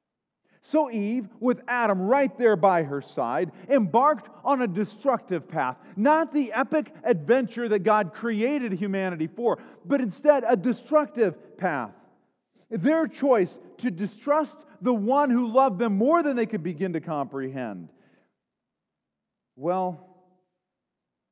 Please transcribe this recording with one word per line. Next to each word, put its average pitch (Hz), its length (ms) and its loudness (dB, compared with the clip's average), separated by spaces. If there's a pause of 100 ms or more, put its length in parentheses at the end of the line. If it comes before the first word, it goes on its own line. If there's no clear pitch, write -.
(640)
So 294 280 0
Eve, 214 380 -4 (120)
with 240 260 -2
Adam 226 360 0
right 269 340 2
there 220 200 4
by 175 260 4
her 143 180 -4
side, 139 520 -4 (160)
embarked 240 600 2 (160)
on 262 180 0
a 240 40 0
destructive 190 840 -4
path. 127 280 -2 (200)
Not 302 360 2
the 262 200 -2
epic 262 400 -2 (120)
adventure 233 640 0
that 208 120 0
God 208 320 2
created 233 600 -2
humanity 185 560 -4
for, 240 300 -2 (260)
but 269 160 0
instead 254 460 2
a 240 100 2
destructive 240 1000 -2
path. 135 360 -4 (800)
Their 269 360 0
choice 233 520 0 (200)
to 240 120 -4
distrust 277 760 -4 (180)
the 247 100 0
one 247 380 0
who 240 200 0
loved 247 280 2
them 220 180 0
more 302 260 2
than 285 140 0
they 226 100 0
could 214 160 -6
begin 175 300 -6
to 160 80 -4
comprehend. 131 880 -8 (1700)
Well, 180 480 -4 (1300)